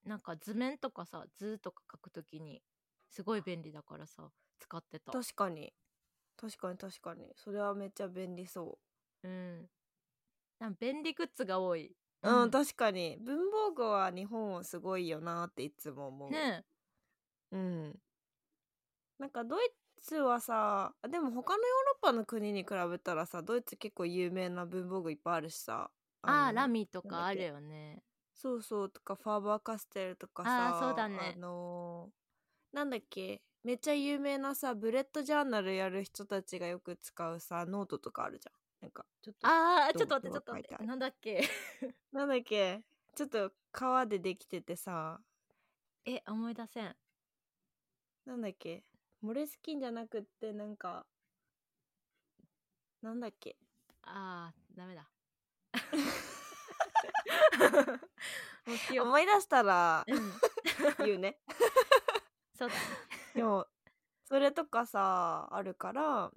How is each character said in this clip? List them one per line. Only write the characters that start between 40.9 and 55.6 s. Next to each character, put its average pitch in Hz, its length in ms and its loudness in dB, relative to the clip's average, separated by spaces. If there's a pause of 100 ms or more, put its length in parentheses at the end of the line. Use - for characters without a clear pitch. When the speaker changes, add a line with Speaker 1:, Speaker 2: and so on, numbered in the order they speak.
Speaker 1:
ょ 254 40 -4
っ 262 40 -6
と 254 60 -2
待 269 120 -6
っ - 40 -20
て。 214 120 -6
な 190 40 0
ん - 20 2
だ 277 80 4
っ - 20 0
け？ - 0 - (320)
<laughs> - 320 -12
Speaker 2:
な 277 140 0
ん - 20 0
だ 269 60 2
っ 247 80 2
け？ 202 420 0 (300)
ち - 80 -4
ょ 190 40 -2
っ - 40 -12
と 202 220 0 (200)
革 254 340 2
で 208 120 0
で 180 180 -2
き - 80 -20
て 180 160 -8
て 175 160 -8
さ。 170 440 -6 (840)
Speaker 1:
え、 247 220 -8
思 226 240 -4
い 233 40 -6
出 226 120 -10
せ 226 180 -10
ん。 175 120 -12 (1300)
Speaker 2:
な 254 100 -8
ん 240 60 -6
だ 208 60 -4
っ 185 100 -8
け？ 175 260 -12 (380)
モ 214 100 -6
レ 294 140 -2
ス - 160 -16
キ 320 120 -6
ン 285 60 -4
じ 262 60 -4
ゃ 240 60 -4
な 226 140 -8
く 226 120 -6
っ 208 60 -6 (160)
て、 220 120 -6
な 208 140 -8
ん 214 100 -10
か、 - 300 -8 (1900)
な 226 140 -8
ん 247 60 -4
だ 233 80 -6
っ - 20 -8 (100)
け？ - 160 -12 (460)
Speaker 1:
あ 175 500 -10 (220)
ー、 - 20 -18
ダ 180 80 -14
メ 185 120 -14
だ。 151 120 -20 (640)